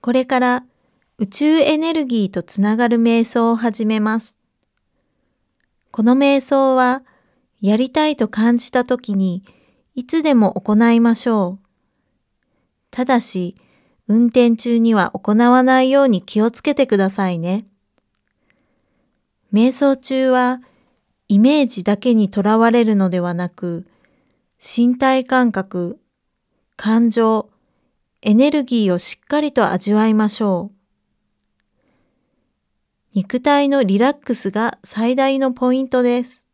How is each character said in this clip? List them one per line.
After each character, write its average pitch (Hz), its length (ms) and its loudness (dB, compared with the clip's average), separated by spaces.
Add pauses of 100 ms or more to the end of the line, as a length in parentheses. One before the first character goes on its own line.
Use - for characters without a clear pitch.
こ 240 100 -6
れ 254 140 0
か 254 140 -2
ら 247 260 -2 (520)
宇 202 100 -4
宙 285 180 -6 (140)
エ 302 180 2
ネ 320 160 -4
ル 311 120 -2
ギ 233 200 -2
ー 185 40 -6
と 185 120 -8
つ - 200 -6
な 208 140 0
が 240 120 0
る 233 100 0
瞑 233 280 2
想 233 260 0
を 233 40 0
始 226 300 -4
め 220 140 -2
ま 220 200 -2
す。 - 200 -14 (1500)
こ 226 100 -6
の 247 160 4
瞑 277 240 2
想 269 340 0
は、 254 280 0 (560)
や 208 180 0
り 254 140 -2
た 311 160 0
い 302 80 -2
と 226 120 -2
感 233 300 0
じ - 140 -8
た 247 140 0
時 247 280 -6
に 190 300 -2 (500)
い 247 100 -10
つ 311 200 -2
で 302 100 2
も 220 200 2
行 202 200 -4 (180)
い 233 80 4
ま 233 140 2
し 233 160 -4
ょ 196 320 -2
う。 - 40 -20 (1200)
た 247 160 -6
だ 254 140 2
し、 180 360 -8 (520)
運 226 180 4
転 240 300 2
中 233 240 -2
に 226 160 2
は 190 160 0
行 - 220 -4
わ 240 280 4
な 262 220 4
い 262 80 0
よ 277 140 4
う - 20 2
に 196 160 0
気 - 180 -4
を 226 80 2
つ - 120 -8
け 294 120 -2
て 269 140 0
く 208 100 0
だ 190 140 0
さ 190 180 -4
い 175 80 -4
ね。 180 300 -6 (1900)
瞑 233 200 2
想 277 220 2
中 262 360 -2
は、 254 300 0 (680)
イ 196 100 2
メ 285 240 4
ー 262 60 2
ジ 185 160 -8
だ 208 140 0
け 240 180 0
に 208 140 2
と 202 120 -4
ら 214 160 2
わ 226 140 4
れ 240 120 2
る 214 120 0
の 190 160 0
で 180 80 -2
は 175 160 -4
な 175 140 -6
く、 175 360 -10 (760)
身 240 380 0
体 262 260 0
感 254 280 0
覚、 190 480 -6 (800)
感 226 340 0
情、 220 400 0 (720)
エ 208 100 2
ネ 269 160 6
ル 294 140 -2
ギ 226 280 0
ー - 40 0
を - 20 -4
し - 240 -10
っ - 60 -20
か 294 120 -2
り 302 120 -4
と 220 180 0
味 202 240 -2
わ 214 140 2
い 220 80 2
ま 214 140 0
し - 120 -8
ょ 196 320 -4
う。 - 80 -20 (2250)
肉 208 280 -4
体 285 260 2
の 277 160 0
リ 196 140 0
ラ 247 140 2
ッ - 20 -4
ク 247 220 -8
ス - 160 -6
が 214 340 -6
最 240 320 -4
大 269 200 0
の 269 140 -2
ポ 254 220 -2
イ 262 80 -2
ン 262 80 -6
ト 254 120 0
で 240 220 -2
す。 - 300 -18